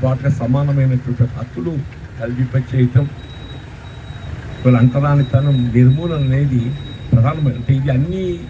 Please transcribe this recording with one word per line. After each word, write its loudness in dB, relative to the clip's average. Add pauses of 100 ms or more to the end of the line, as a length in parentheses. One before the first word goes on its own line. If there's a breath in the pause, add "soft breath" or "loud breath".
పాటుగా 0
సమానమైనటువంటి 0
హక్కులు -6 (440)
కల్పింప -2
చేయటం, 4 (1600)
వాళ్ళ 6
అంటరానితనం 4
నిర్మూలన 4
అనేది 2 (540)
ప్రధానమైన, 2
అంటే, 0
ఇది 0
అన్ని -2 (100)